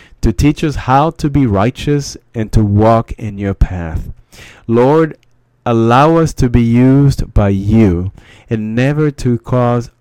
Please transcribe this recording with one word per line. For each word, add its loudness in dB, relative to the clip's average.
to 0
teach 0
us -4
how 0
to -6
be 0
righteous -2
and -6
to 2
walk 2
in -10
your -4
path. -4
Lord, 0
allow 2
us 0
to 0
be 2
used 2
by 2
you 0
and -4
never 0
to -2
cause -2